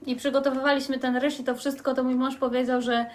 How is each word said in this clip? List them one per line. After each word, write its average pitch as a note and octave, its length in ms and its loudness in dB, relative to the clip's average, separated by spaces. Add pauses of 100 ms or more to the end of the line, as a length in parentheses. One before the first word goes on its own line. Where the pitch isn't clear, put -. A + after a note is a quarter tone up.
i B3 100 -2
przygotowywaliśmy C4+ 840 0
ten B3+ 180 0
ryż C#4+ 220 0
i B3 40 -10
to B3 120 0
wszystko, C4+ 380 -2
to B3+ 100 0
mój B3+ 120 2
mąż C4 200 0
powiedział, B3 460 0
że A#3 320 0